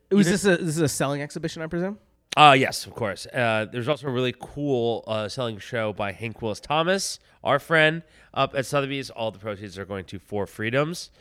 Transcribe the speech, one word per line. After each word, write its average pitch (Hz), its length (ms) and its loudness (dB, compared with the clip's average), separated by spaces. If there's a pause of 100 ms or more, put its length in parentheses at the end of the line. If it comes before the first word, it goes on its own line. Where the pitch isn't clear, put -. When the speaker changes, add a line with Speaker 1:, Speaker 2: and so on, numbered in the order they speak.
(100)
Speaker 1:
Was 196 160 6
Speaker 2:
you 175 60 6
Speaker 1:
this 196 120 0
a, 190 120 6
this 160 200 -2
is - 40 0
a 151 80 4
selling 143 340 -2
exhibition, 160 400 -8
I 160 40 -6
presume? 180 320 -4 (380)
Speaker 2:
Uh, 147 200 12
yes, - 300 0
of 98 80 -16
course. 101 320 -6
Uh, 110 460 0
there's 120 160 -4
also 147 180 -4
a 139 40 -4
really 123 280 0
cool, 120 720 -2
uh, 107 200 -2
selling 117 300 -6
show 110 340 -4
by 101 200 -4
Hank 110 280 -10
Willis 107 200 -6
Thomas, 170 580 -2 (240)
our 139 160 2
friend, 160 440 2 (300)
up 135 220 0
at 135 100 -2
Sotheby's. 139 460 -4
All 110 220 -6
the 98 80 -20
proceeds 101 380 -10
are 98 60 -10
going 95 200 -8
to 95 160 -14
Four 101 260 -6
Freedoms, 135 640 -4 (100)